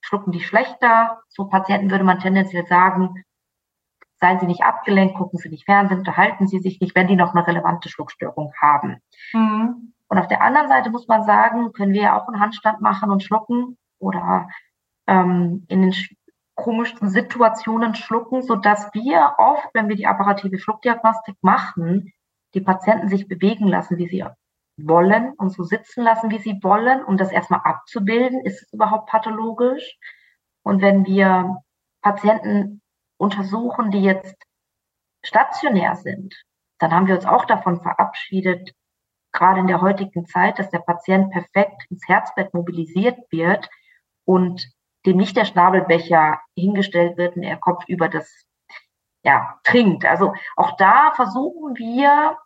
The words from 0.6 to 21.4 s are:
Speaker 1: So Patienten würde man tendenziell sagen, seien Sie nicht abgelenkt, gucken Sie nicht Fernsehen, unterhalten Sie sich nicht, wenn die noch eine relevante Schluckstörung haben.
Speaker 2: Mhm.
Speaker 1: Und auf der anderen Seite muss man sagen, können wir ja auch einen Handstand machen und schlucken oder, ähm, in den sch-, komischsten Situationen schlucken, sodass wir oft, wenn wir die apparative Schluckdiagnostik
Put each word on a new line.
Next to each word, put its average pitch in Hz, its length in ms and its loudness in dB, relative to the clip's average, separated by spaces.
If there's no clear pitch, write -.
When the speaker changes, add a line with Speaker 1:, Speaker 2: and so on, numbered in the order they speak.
Speaker 1:
So 196 160 -8
Patienten 196 460 0
würde 190 120 0
man 185 160 2
tendenziell 190 460 0
sagen, 180 580 2
seien 185 200 4
Sie 180 80 -2
nicht 175 160 -2
abgelenkt, 190 520 2
gucken 180 240 -6
Sie 165 100 -14
nicht 160 160 -16
Fernsehen, 196 340 2
unterhalten 190 480 0
Sie 190 120 -2
sich 185 200 -6
nicht, 180 160 -2
wenn 185 120 4
die 190 80 4
noch 180 180 2
eine 170 140 2
relevante 170 420 -2
Schluckstörung - 720 -10
haben. 143 400 0
Speaker 2:
Mhm. 226 600 -2
Speaker 1:
Und 190 100 0
auf 175 100 0
der - 140 -2
anderen 269 260 4
Seite 262 220 2
muss 240 180 -8
man 220 160 2
sagen, 220 500 2
können 202 200 0
wir 208 80 2
ja - 200 2
auch - 60 -12
einen 226 120 -8
Handstand 214 420 -2
machen 208 300 -2
und 196 120 0
schlucken 240 540 -2
oder, 185 500 -2
ähm, 180 600 2
in 190 120 2
den 185 120 2
sch-, 185 220 -10
komischsten 233 540 -4
Situationen 226 840 0
schlucken, 240 460 -4
sodass 208 520 0
wir 285 440 2
oft, - 360 2
wenn 220 140 0
wir 208 80 -2
die 196 120 -4
apparative 196 520 -2
Schluckdiagnostik 220 840 -2